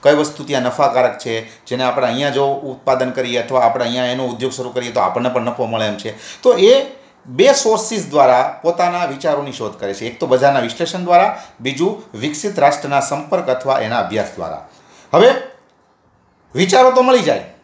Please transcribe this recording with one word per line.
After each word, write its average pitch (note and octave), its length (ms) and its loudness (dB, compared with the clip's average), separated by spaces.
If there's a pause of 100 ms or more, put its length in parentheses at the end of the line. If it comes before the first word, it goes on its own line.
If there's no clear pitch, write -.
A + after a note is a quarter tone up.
કઈ D3 120 6
વસ્તુ D3 280 -4
ત્યાં C3 180 -2
નફાકારક B2 560 0
છે, A2+ 480 -8
જેને B2+ 180 -4
આપણે B2+ 240 0
અહીંયા C3+ 220 -2
જો C#3 180 0
ઉત્પાદન C3 640 -2
કરીએ A#2+ 300 -4
અથવા B2+ 200 0
આપણે A#2+ 220 2
અહીંયા B2 220 -2
એનો B2+ 220 -4
ઉદ્યોગ B2 240 -4
શરૂ B2 180 -8
કરીએ A#2+ 220 -6
તો A#2 80 0
આપણને G#2+ 300 0
પણ A#2+ 120 -2
નફો A#2 240 -4
મળે A2 220 -2
એમ G#2 100 -4
છે. - 440 -14
તો B3+ 120 4
એ B3+ 480 4 (240)
બે G3 280 4
sources A3 560 0
દ્વારા C3 520 2
પોતાના F3 440 0
વિચારોની C#3+ 460 -4
શોધ A2 220 -8
કરે G2 200 -8
છે, A2 120 -10
એક A#2 140 -10
તો E3 80 -4
બજારના C3+ 320 4
વિશ્લેષણ E3+ 440 -6
દ્વારા, F3 380 4 (200)
બીજું C3 580 -4
વિકસિત D3+ 400 -6
રાષ્ટ્રના C#3+ 400 2
સંપર્ક D3 500 -4
અથવા C3 300 -2
એના A2+ 200 -2
અભ્યાસ G#2 360 -4
દ્વારા. D#2+ 340 -10 (440)
હવે A#3 180 6 (1200)
વિચારો B3+ 360 4
તો B3+ 100 4
મળી B3+ 180 4
જાય D#3 240 0 (200)